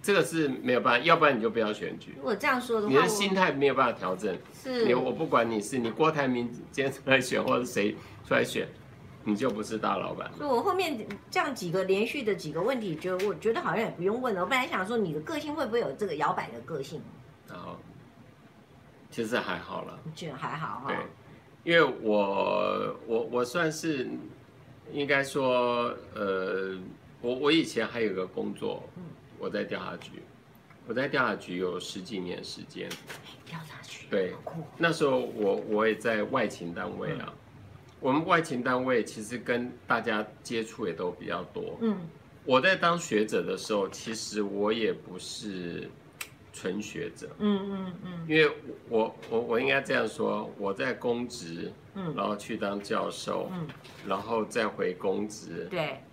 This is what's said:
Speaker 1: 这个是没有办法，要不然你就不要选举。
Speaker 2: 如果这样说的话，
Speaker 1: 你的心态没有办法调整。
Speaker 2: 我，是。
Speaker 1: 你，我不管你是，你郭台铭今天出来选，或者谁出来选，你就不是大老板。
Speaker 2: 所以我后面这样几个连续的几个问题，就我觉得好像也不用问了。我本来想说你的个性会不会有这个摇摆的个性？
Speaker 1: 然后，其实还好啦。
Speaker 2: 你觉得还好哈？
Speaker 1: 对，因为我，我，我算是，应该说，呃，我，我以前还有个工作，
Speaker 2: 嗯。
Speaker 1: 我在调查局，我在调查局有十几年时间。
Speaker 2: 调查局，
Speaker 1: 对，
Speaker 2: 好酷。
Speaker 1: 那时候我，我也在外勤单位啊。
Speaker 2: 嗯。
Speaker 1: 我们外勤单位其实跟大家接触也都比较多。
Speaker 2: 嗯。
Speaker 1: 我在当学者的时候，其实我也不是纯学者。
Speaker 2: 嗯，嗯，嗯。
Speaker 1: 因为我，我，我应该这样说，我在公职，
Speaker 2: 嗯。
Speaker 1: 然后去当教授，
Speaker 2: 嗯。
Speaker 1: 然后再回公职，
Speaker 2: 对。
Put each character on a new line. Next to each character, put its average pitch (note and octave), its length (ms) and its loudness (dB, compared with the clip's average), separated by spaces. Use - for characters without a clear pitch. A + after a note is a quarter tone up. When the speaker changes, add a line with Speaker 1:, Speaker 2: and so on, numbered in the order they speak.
Speaker 1:
这 G3+ 80 4
个 E3+ 100 6
是 D#3+ 240 2
没 B2 120 2
有 A#2+ 60 6
办 B2 200 4
法， C#3 40 -2
要 E3 140 8
不 D#3 80 6
然 C3+ 100 8
你 G#2+ 60 0
就 A2+ 80 4
不 A2 80 0
要 G#2+ 160 2
选 F2+ 240 -6
举。 - 200 -14
Speaker 2:
如 - 40 -12
果 A#3+ 140 0
这 D4 120 -2
样 B3+ 140 2
说 A#3 180 0
的 G#3 80 0
话， C3 60 4
Speaker 1:
你 - 20 6
的 E3 120 8
心 G3+ 260 2
态 F#3 180 6
没 C#3 140 4
有 C3+ 80 8
办 B2 180 6
法 - 0 -
调 F#2 240 -2
整。 F#2+ 160 -2
Speaker 2:
我， - 240 -8
是。 A#3+ 160 2
Speaker 1:
你， A#2+ 80 6
我 B2+ 180 2
不 - 140 -2
管 A#2 240 4
你 A2+ 100 2
是， B2+ 200 -2
你 A2+ 100 0
郭 D#3 220 4
台 C#3+ 160 2
铭 A#2+ 200 0
今 C3+ 120 0
天 C3+ 100 0
出 - 120 -12
来 C3+ 140 8
选， A#2 240 2
或 B2+ 140 4
者 A#2+ 80 0
谁 G#2+ 300 0
出 C3+ 120 2
来 A#2+ 80 6
选， - 240 -2
你 G#2 120 2
就 F2+ 140 0
不 G#2+ 140 -4
是 A2 160 -4
大 G2 180 0
老 F2+ 160 -2
板。 - 240 -8
Speaker 2:
所 D4 80 -6
以 - 20 -2
我 B3 140 4
后 F#4 140 2
面 E4+ 200 0
这 F4+ 80 2
样 D4 160 0
几 F3+ 160 -4
个 F#3+ 140 2
连 G3 200 4
续 C#4+ 160 -4
的 G#3 140 2
几 D#3+ 160 -8
个 D#3+ 100 0
问 B3 180 2
题， G3 140 -2
就 F3+ 240 -2
我 G3 60 0
觉 F3 180 0
得 C#4 80 2
好 G#3+ 120 0
像 F#3+ 80 2
也 G#3 100 0
不 D#3+ 140 -6
用 A3 180 2
问 A#3+ 140 0
了。 F3 60 0
我 F3+ 40 2
本 B3+ 100 2
来 B3 120 2
想 F#3+ 180 0
说 A#3 100 -2
你 G3 160 2
的 D3+ 100 -2
个 D4+ 180 -4
性 D4+ 160 -6
会 D#4 100 -2
不 G#3 60 -4
会 A#3+ 80 2
有 D3 140 0
这 G#3 120 -4
个 F3 120 -2
摇 D3+ 160 2
摆 F3 180 -6
的 A#2 80 -10
个 - 240 -6
性？ - 180 -10
Speaker 1:
然 F#2 80 -12
后， F2 180 -10
其 A2+ 160 -2
实 A2 140 0
还 F#2 180 -2
好 F#2 280 -8
啦。 - 180 -12
Speaker 2:
你 D#3 80 -10
觉 D#3+ 180 -10
得 C3 60 -10
还 C3 200 -6
好 C3+ 260 -6
哈？ C3+ 80 -4
Speaker 1:
对， B2 80 -2
因 E3+ 120 4
为 E3 80 10
我， G2 920 2
我， A2+ 140 2
我 B2 120 2
算 D#3+ 280 0
是， D3 360 -2
应 C#3+ 160 -2
该 C#3 160 4
说， B2 680 2
呃， F#2+ 640 -2
我， A#2+ 120 -2
我 C#3+ 180 4
以 D#3+ 120 6
前 A2+ 240 0
还 A#2+ 140 -2
有 G#2 120 2
个 F#2 140 -2
工 G#2 260 -6
作， G2+ 300 -6
Speaker 2:
嗯。 F3+ 40 -12
Speaker 1:
我 F#2+ 120 -6
在 G2+ 160 -2
调 G2+ 140 -6
查 F2+ 180 -8
局， - 140 -14
我 A#2 60 -4
在 C3 160 0
调 C#3 120 2
查 A2 140 2
局 F2+ 220 -6
有 F2+ 200 0
十 F#2+ 240 -8
几 F#2+ 180 -6
年 F2+ 220 -6
时 - 220 -10
间。 F#2 260 -10
Speaker 2:
调 E3 140 -10
查 - 140 -16
局， - 260 -16
Speaker 1:
对， F#2 220 0
Speaker 2:
好 F2+ 140 -12
酷。 D#3+ 180 -8
Speaker 1:
那 E3 140 4
时 D#3 120 2
候 C3 160 4
我， G#2+ 360 0
我 A2 200 4
也 A2 60 4
在 G#2+ 300 0
外 - 240 0
勤 F2 260 -6
单 F#2 240 -6
位 F#2+ 220 -4
啊。 - 80 -8
Speaker 2:
嗯。 - 60 -14
Speaker 1:
我 C3 140 2
们 D#3+ 120 4
外 F3 160 6
勤 B2+ 220 -2
单 B2+ 200 2
位 B2 200 4
其 - 180 -8
实 A2+ 160 -8
跟 A#2+ 340 0
大 A#2+ 140 2
家 A2 260 0
接 A2+ 220 -2
触 G#2+ 240 -6
也 E2+ 60 -2
都 F2+ 180 -2
比 F2+ 160 -10
较 F2 160 -2
多。 - 280 -6
Speaker 2:
嗯。 G#3+ 160 2
Speaker 1:
我 E3+ 160 6
在 F#3 160 4
当 F3 200 4
学 A2 280 2
者 G#2 180 0
的 F#2 140 -2
时 - 160 -4
候， G2 160 2
其 A2 260 -8
实 G#2+ 260 -4
我 G2+ 300 0
也 A2 220 2
不 F2+ 260 -10
是 F2+ 680 -8
纯 F#2+ 280 -4
学 - 300 -6
者。 - 180 -14
Speaker 2:
嗯， G3+ 320 2
嗯， F#3+ 220 -6
嗯。 F3 220 -8
Speaker 1:
因 D#3 100 4
为 D3+ 120 8
我， A2+ 260 2
我， A2+ 100 2
我 A#2+ 200 2
应 C3+ 80 2
该 C3+ 140 4
这 C3+ 120 -2
样 A#2 140 2
说， G#2+ 500 -2
我 G2 160 -2
在 C3 200 -2
公 A#2+ 340 -2
职， E2+ 440 -8
Speaker 2:
嗯。 F3 220 -6
Speaker 1:
然 G2+ 100 0
后 G#2 120 0
去 - 180 -6
当 G2+ 260 -2
教 F#2+ 300 -2
授， F#2+ 400 -4
Speaker 2:
嗯。 E3+ 160 -6
Speaker 1:
然 G2 100 0
后 G#2+ 280 0
再 A2+ 200 0
回 F#2+ 280 -2
公 G2+ 340 -2
职， E2+ 420 -10
Speaker 2:
对。 D3+ 300 -4